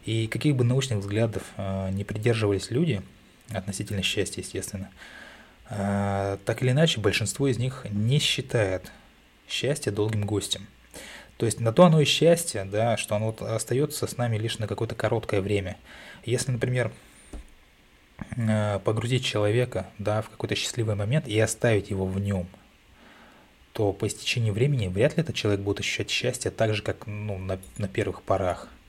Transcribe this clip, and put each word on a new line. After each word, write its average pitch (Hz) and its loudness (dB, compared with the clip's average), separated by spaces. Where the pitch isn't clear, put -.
И 110 -2
каких 143 0
бы 123 2
научных 123 2
взглядов, 101 -2
э, 95 -4
не 98 -2
придерживались 107 0
люди, 123 0
относительно 101 -4
счастья, - -2
естественно, - -8
э, 101 0
так 117 -2
или 127 4
иначе, 147 4
большинство 107 2
из 110 0
них 127 -4
не 113 2
считает 104 0
счастье 135 -2
долгим 104 0
гостем. - -2
То 117 2
есть 107 0
на 113 2
то 180 10
оно 160 8
и - 6
счастье, 151 4
да, 107 2
что - -2
оно 110 0
вот 113 -6
остаётся 120 -2
с - -8
нами 117 0
лишь 110 -2
на 110 -2
какое-то 110 -4
короткое 107 0
время. 95 -2
Если, 123 0
например, 120 0
э, 107 2
погрузить 117 0
человека, 107 0
да, 104 0
в - -10
какой-то - -4
счастливый 107 -2
момент 110 0
и 107 2
оставить 107 2
его 95 -2
в 95 -2
нём, 98 0
то 101 0
по 107 -2
истечении 110 0
времени 117 2
вряд 104 2
ли 165 2
этот - -4
человек 101 0
будет 101 0
ощущать - -4
счастье - -2
так 110 2
же, 104 -4
как, - -6
ну, 104 -6
на, 95 -4
на 101 -2
первых 95 -2
порах. 95 0